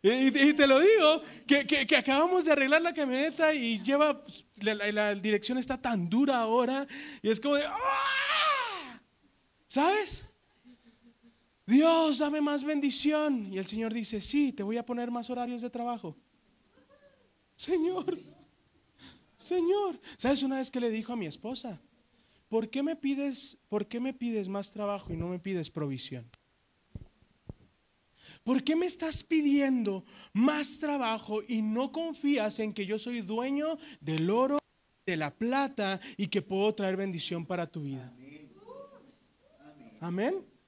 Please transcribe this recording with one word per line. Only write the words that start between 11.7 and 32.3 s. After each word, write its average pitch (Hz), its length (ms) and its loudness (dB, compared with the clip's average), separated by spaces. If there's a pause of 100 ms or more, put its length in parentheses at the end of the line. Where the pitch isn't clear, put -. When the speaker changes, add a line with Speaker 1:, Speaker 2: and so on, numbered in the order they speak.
Speaker 1:
dame 294 220 0
más 294 240 0
bendición". 285 880 0
Y 190 60 -4
el 190 80 -4
Señor 220 260 -4
dice, 220 280 -4
"Sí, 285 320 0
te 202 120 -6
voy 220 120 -4
a 240 80 -6
poner 240 260 -4
más 240 200 -6
horarios 247 320 -6
de 247 80 -6
trabajo". 233 460 -8 (1400)
Señor, 349 640 -2 (1160)
Señor. 370 640 0 (160)
¿Sabes 262 260 0
una 269 140 -2
vez 262 140 -6
que 247 100 -4
le 240 100 0
dijo 220 220 -6
a 240 40 -6
mi 202 100 -6
esposa? 214 540 -10 (680)
"¿Por 220 200 -2
qué 269 140 -4
me 302 140 -2
pides, 277 600 -4 (100)
por 208 180 -4
qué 240 140 -8
me 262 120 -4
pides 226 360 -6
más 196 240 -8
trabajo 202 400 -6
y 165 40 -6
no 170 120 -4
me 180 100 -6
pides 175 320 -6
provisión? 131 580 -8 (2250)
¿Por 262 200 2
qué 302 100 2
me 349 120 2
estás 320 360 -4
pidiendo 269 840 2 (280)
más 285 480 2
trabajo 220 680 -2
y 220 160 -2
no 233 300 -2
confías 285 680 -2